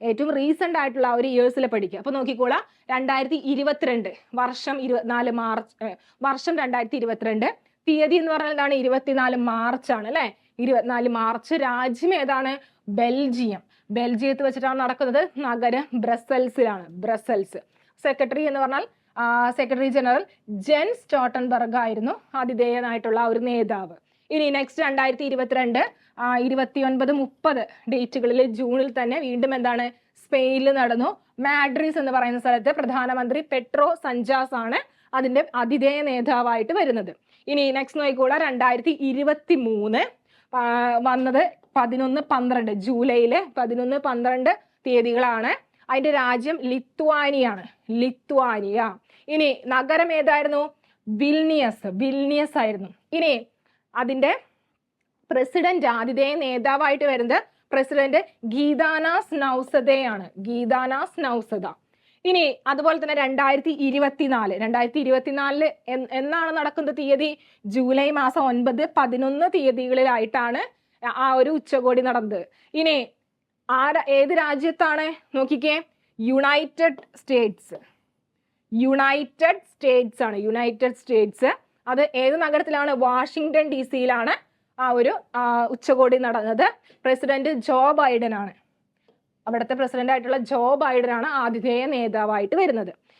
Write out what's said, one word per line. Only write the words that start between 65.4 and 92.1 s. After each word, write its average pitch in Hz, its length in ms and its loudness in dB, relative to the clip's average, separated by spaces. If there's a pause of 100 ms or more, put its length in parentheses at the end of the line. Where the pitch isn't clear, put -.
എൻ-, 254 220 -6
എന്നാണ് 320 440 -2
നടക്കുന്നത് 294 420 -4
തീയതി? 294 400 0 (280)
ജൂലൈ 262 440 2
മാസം 277 300 0
ഒൻപത്, 247 560 0
പതിനൊന്ന് 269 580 2
തീയതികളിലായിട്ടാണ് 254 1040 0 (480)
ആ 262 260 0
ഒരു 262 180 4
ഉച്ചകോടി 254 520 2
നടന്നത്. 220 440 -2 (280)
ഇനി 302 340 2 (600)
ആര-, 285 380 2
ഏത് 277 200 4
രാജ്യത്താണ്? 311 1080 -2
നോക്കിക്കേ, 302 460 0 (380)
യുണൈറ്റഡ് 285 760 2 (200)
സ്റ്റേറ്റ്സ്, 233 580 0 (1000)
യുണൈറ്റഡ് 277 800 2
സ്റ്റേറ്റ്സ് 247 640 0
ആണ്, 214 160 -2
യുണൈറ്റഡ് 233 560 -2
സ്റ്റേറ്റ്സ്. 226 600 0 (320)
അത് 277 260 2
ഏത് 262 220 4
നഗരത്തിലാണ്? 302 540 0
വാഷിംഗ്ടൺ 277 800 2
ഡി 269 140 -2
സിയിലാണ് 254 640 -2 (340)
ആ 254 100 2
ഒരു, 247 280 2 (160)
ആ, 240 300 0
ഉച്ചകോടി 254 540 2
നടന്നത്. 233 540 0 (320)
പ്രസിഡന്റ് 269 460 0
ജോ 269 420 2
ബൈഡൻ 240 420 2
ആണ്, 202 180 -8 (920)
അവിടുത്തെ 233 280 -2
പ്രസിഡന്റ് 254 380 -2
ആയിട്ടുള്ള 262 260 0
ജോ 247 360 0
ബൈഡൻ 254 360 2
ആണ് 233 160 -2
ആതിഥേയ 240 600 -2
നേതാവായിട്ട് 214 720 -2